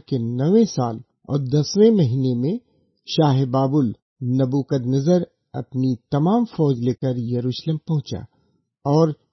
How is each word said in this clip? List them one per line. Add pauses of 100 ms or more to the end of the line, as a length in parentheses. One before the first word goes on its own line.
کے
نویں
سال
اور
دسویں
مہینے
میں (480)
شاہ
بابل (380)
نبوکد
نظر (300)
اپنی (140)
تمام
فوج
لے
کر
یروشلم
پہنچا (640)
اور (240)